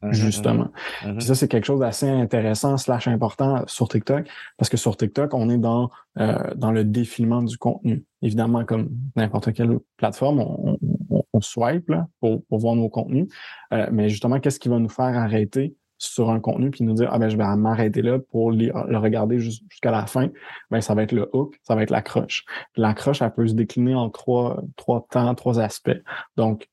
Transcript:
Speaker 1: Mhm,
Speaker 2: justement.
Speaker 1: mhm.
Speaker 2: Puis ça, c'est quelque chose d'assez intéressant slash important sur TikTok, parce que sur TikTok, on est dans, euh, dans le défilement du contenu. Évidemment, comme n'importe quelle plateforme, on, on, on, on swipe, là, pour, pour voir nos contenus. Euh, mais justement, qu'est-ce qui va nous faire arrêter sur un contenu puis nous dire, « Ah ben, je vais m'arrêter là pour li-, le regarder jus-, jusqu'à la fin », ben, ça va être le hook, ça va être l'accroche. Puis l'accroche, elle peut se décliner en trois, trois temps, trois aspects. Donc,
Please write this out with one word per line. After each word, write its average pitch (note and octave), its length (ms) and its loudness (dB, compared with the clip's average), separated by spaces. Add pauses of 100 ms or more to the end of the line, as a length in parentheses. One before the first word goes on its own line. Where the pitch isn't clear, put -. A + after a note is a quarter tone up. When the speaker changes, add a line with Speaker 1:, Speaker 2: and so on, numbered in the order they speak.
Speaker 1:
Mhm, G#2 100 -4
Speaker 2:
justement. A2 560 2 (360)
Speaker 1:
mhm. G2+ 120 -6
Speaker 2:
Puis A2+ 100 -6
ça, C3 80 4
c'est B2+ 140 2
quelque A2+ 160 2
chose C#3 160 0
d'assez C3+ 280 0
intéressant B2 680 2
slash B2 320 -2
important B2 580 0
sur - 220 -2
TikTok, C#3 400 0 (280)
parce - 120 0
que - 80 0
sur A2 200 -2
TikTok, C#3+ 360 -2
on A#2 160 0
est A#2+ 100 2
dans, A#2 320 0 (280)
euh, - 360 0
dans A2 160 0
le A2 140 2
défilement A#2 580 0
du A#2 140 -4
contenu. - 480 -2 (160)
Évidemment, A#2 440 2
comme A2 260 -2 (260)
n'importe G#2+ 360 0
quelle A#2 260 2 (180)
plateforme, C3 440 0
on, - 400 -2
on, - 360 -2
on, - 60 2 (100)
on G#2+ 80 4
swipe, C#3 480 0
là, E3 200 0 (120)
pour, - 260 0
pour A2 120 0
voir A#2 160 2
nos A#2 140 2
contenus. C3+ 400 -2 (440)
Euh, A2 180 0
mais G#2+ 180 2
justement, A#2 320 0
qu'est-ce C#3 200 0
qui - 80 -4
va A#2+ 100 2
nous A2+ 100 2
faire B2+ 280 -2
arrêter A2 580 0 (260)
sur A2+ 300 -2
un A2+ 80 2
contenu B2+ 320 0
puis B2 140 -2
nous A2+ 100 2
dire, « A#2 180 2
Ah B2 60 0
ben, A2 100 2
je G#2+ 80 0
vais G2+ 200 2
m'arrêter G#2+ 460 2
là B2 180 0
pour A2+ 320 0
li-, A2+ 180 2 (160)
le A2+ 120 0
regarder A2 420 2
jus-, A2+ 280 -6
jusqu'à - 220 -4
la A2 160 0
fin », C3 220 0 (420)
ben, A2+ 100 0
ça - 140 0
va G#2+ 80 4
être G#2+ 80 -2
le G#2+ 220 0
hook, C#3+ 320 -2
ça A#2 100 0
va A2 80 2
être G#2+ 80 0
l'accroche. - 540 -2 (280)
Puis A#2 100 -2
l'accroche, A2 380 0
elle A2+ 120 0
peut A#2 160 2
se A2 60 2
décliner B2 420 2
en A#2 120 0
trois, B2 540 -2 (140)
trois - 340 -2
temps, B2 240 2
trois A#2+ 240 0
aspects. A2+ 400 0 (380)
Donc, A2 360 0